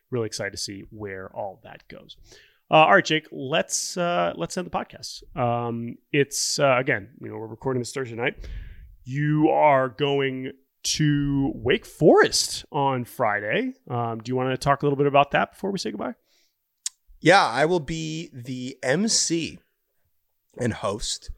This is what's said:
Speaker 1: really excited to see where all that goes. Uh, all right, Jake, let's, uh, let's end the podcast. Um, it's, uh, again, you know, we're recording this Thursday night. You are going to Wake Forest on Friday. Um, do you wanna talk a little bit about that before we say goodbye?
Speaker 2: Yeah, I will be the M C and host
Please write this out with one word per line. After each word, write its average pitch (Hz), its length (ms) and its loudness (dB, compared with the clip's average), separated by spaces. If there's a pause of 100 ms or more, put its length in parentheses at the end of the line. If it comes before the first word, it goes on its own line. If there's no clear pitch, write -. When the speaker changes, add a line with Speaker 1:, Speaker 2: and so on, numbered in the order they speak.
(100)
Speaker 1:
really 117 160 -2
excited 101 260 -6
to - 60 -14
see 98 320 -10
where 98 440 -12
all 101 300 -10
that - 240 -20
goes. - 280 -20 (540)
Uh, 160 40 2
all 160 200 8
right, 185 100 6
Jake, 156 280 -2
let's, 151 640 -4
uh, 175 400 -2
let's 170 220 -8
end 180 80 -8
the - 40 -14
podcast. - 520 -10 (140)
Um, 117 600 -4 (160)
it's, - 460 0
uh, 139 200 6
again, 123 320 -2 (100)
you 117 80 -14
know, 107 80 -12
we're 110 100 -10
recording 120 340 -4
this 113 120 -8
Thursday 120 220 -8
night. 120 320 -4 (580)
You 151 440 2
are 143 400 4
going 135 640 -2 (320)
to 143 720 2
Wake 127 320 0
Forest - 840 4
on 135 340 0
Friday. 117 680 -2 (180)
Um, 117 300 -4
do 113 100 -10
you 127 60 0
wanna 127 220 0
talk 139 240 2
a 147 40 0
little 143 120 0
bit 143 80 4
about 139 240 4
that - 220 0
before 196 180 -8
we 196 80 -4
say 220 120 -6
goodbye? 233 240 -8 (1080)
Speaker 2:
Yeah, 175 240 8
I 127 200 2
will 175 160 2
be 160 520 -8
the 127 500 -10
M 160 260 2
C 156 500 -2 (1000)
and 120 140 0
host - 640 -6